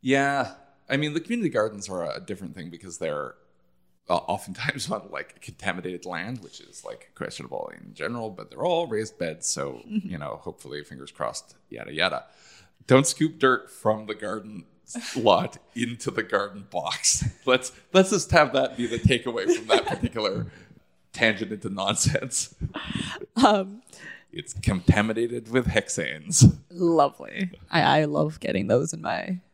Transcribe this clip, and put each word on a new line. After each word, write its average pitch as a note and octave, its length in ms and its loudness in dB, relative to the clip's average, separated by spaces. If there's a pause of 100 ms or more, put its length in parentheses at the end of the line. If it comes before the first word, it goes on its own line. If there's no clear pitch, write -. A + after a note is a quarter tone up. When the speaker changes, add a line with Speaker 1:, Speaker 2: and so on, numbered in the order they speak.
Speaker 1:
Yeah. C#3 520 2 (360)
I C3+ 80 0
mean, D3 160 -2
the D#3+ 60 -2
community A3 300 -2
gardens G#2 400 -2
are F2+ 140 -4
a C#2 160 -6
different F#2 360 -10
thing F2 140 -12
because E2+ 280 -16
they're, D2 380 -6 (760)
uh, F2 80 4
oftentimes G#2 720 -6
<laughs> - 0 -
on, G2+ 200 -8
like, - 300 -10
contaminated F2+ 640 -8
land, F#2 380 -8
which - 180 -20
is, - 240 -20
like, - 300 -14
questionable - 600 -10
in G1+ 180 -20
general, A2 360 -6
but - 200 -16
they're F2 140 -8
all E3+ 240 0
raised A2 300 -4
beds, D#2+ 300 -6
so, C2+ 400 -4
Speaker 2:
Mm-hmm. G#3 220 -4
Speaker 1:
you E2+ 80 -6
know, C#2+ 260 -8
hopefully, D2 400 -10
fingers C#2 280 -16
crossed, - 440 -8 (140)
yada, - 240 -12
yada. D#2 320 0 (600)
Don't D3+ 200 8
scoop D#3+ 320 -2
dirt C3 320 2
from A2 340 0
the G#2+ 100 -6
garden G#2 500 -10 (260)
Speaker 2:
<laughs> - 240 -10
Speaker 1:
lot G2 420 4 (160)
into A#2+ 380 -4
the A2+ 100 -4
garden G2+ 480 -4
box. - 540 -2 (120)
<laughs> - 100 -12
Let's, B2+ 260 2 (220)
let's F#3+ 180 6
just F#3+ 200 -2
have D3 220 6
that C3 240 0
be A#2+ 80 -2
the A#2 140 -4
takeaway A#2 520 2
from A2 160 0
that - 200 2
particular A2 580 -2 (340)
<laughs> - 340 -20
tangent A2 380 0
into G#2+ 180 -8
nonsense. G2+ 840 -2 (840)
Speaker 2:
Um, G#3 460 4 (500)
Speaker 1:
It's - 220 -12
contaminated A2+ 960 2
with A#2+ 180 2
hexanes. D#2 920 4 (120)
Speaker 2:
Lovely. F3 800 2 (200)
I, D#3 300 6
I D#3 40 4
love D3+ 340 0
getting - 280 -2
those C3+ 260 2
in D#3+ 80 -12
my - 380 -4 (140)